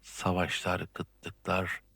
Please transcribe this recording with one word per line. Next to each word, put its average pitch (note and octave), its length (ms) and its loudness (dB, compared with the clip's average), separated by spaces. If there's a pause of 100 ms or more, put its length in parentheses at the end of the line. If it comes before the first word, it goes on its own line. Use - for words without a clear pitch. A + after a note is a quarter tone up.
Savaşlar, F2+ 840 0
kıtlıklar, - 960 -4 (140)